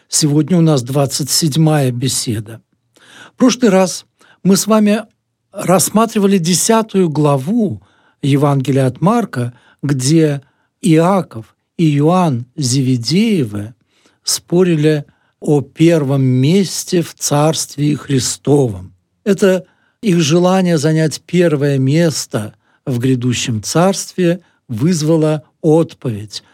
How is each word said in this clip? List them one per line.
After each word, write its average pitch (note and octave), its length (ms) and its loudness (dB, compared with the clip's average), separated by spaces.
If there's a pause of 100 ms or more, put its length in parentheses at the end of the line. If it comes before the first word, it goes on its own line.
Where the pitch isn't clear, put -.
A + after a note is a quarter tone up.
Сегодня D#3 500 0
у E3+ 40 4
нас D#3 200 2
двадцать C3+ 480 -4
седьмая D3+ 640 0
беседа. A2+ 720 -6 (720)
В - 20 -20
прошлый A#3+ 340 2
раз F#3 380 0 (340)
мы F#3+ 160 4
с - 80 -4
вами G#3+ 380 2 (480)
рассматривали G3+ 880 0
десятую F#3+ 720 0
главу D3 720 -2 (400)
Евангелия C#3 640 0
от - 120 -4
Марка, F3 540 -2 (300)
где C#3+ 580 0 (400)
Иаков E3 760 0 (220)
и D#3 200 2
Иоанн D3+ 580 0
Зеведеевы B2+ 1200 -2 (480)
спорили D#3 840 0 (340)
о D3 220 0
первом D3 640 2
месте D#3 800 0
в - 100 -12
Царстве D3 840 -2
Христовом. B2+ 1000 -2 (280)
Это F#3 440 0 (340)
их F3 180 0
желание F3 600 2
занять D#3 420 0
первое D3 560 0
место C3+ 800 -2 (280)
в B2+ 140 -4
грядущем B2 640 -2
Царстве F3+ 800 -2 (260)
вызвало D#3 760 0 (180)
отповедь, C3 800 -2 (120)